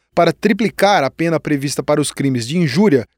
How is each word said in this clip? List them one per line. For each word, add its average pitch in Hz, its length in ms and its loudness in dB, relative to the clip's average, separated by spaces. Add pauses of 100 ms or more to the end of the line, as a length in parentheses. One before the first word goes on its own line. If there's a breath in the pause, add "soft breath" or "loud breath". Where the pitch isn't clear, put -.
(160)
para 170 160 2
triplicar 196 720 0
a 131 80 -2
pena 165 260 -2
prevista 143 420 -4
para 151 200 0
os 143 100 -2
crimes 131 340 -2
de 147 140 -4
injúria, 147 480 2 (120)